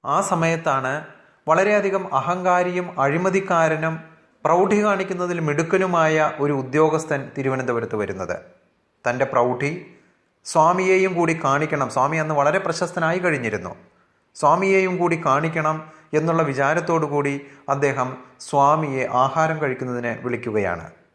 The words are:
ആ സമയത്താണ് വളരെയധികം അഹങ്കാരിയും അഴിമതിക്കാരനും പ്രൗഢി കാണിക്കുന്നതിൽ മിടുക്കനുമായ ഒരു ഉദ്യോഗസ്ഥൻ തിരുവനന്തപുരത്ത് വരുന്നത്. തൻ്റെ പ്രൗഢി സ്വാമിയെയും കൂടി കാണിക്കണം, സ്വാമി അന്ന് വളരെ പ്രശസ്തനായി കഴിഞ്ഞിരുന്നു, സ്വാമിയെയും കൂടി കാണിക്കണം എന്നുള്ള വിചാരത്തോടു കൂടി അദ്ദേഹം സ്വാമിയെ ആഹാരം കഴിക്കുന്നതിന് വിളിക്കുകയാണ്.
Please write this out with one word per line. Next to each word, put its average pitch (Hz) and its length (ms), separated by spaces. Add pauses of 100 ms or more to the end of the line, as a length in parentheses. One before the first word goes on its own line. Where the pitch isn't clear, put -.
ആ 147 160
സമയത്താണ് 160 840 (420)
വളരെയധികം 190 680
അഹങ്കാരിയും 180 840
അഴിമതിക്കാരനും 165 1080 (340)
പ്രൗഢി 190 380
കാണിക്കുന്നതിൽ 185 560
മിടുക്കനുമായ 160 1000
ഒരു 143 140
ഉദ്യോഗസ്ഥൻ 147 840
തിരുവനന്തപുരത്ത് 123 580
വരുന്നത്. 95 420 (680)
തൻ്റെ 127 180
പ്രൗഢി 127 600 (600)
സ്വാമിയെയും 185 680
കൂടി 165 300
കാണിക്കണം, 143 460
സ്വാമി 143 280
അന്ന് 156 180
വളരെ 143 240
പ്രശസ്തനായി 170 600
കഴിഞ്ഞിരുന്നു, 123 560 (600)
സ്വാമിയെയും 185 640
കൂടി 170 280
കാണിക്കണം 156 680 (220)
എന്നുള്ള 160 300
വിചാരത്തോടു 151 600
കൂടി 143 360 (280)
അദ്ദേഹം 135 480 (220)
സ്വാമിയെ 139 720
ആഹാരം 151 500
കഴിക്കുന്നതിന് 123 600
വിളിക്കുകയാണ്. 107 680 (240)